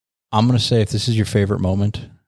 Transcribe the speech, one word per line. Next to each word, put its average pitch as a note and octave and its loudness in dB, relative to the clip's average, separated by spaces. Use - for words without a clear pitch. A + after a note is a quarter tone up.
I'm A2 2
gonna B2 2
say A#2 2
if G#2 0
this G#2+ -2
is A#2 0
your G#2+ 2
favorite G2+ 0
moment G2 -2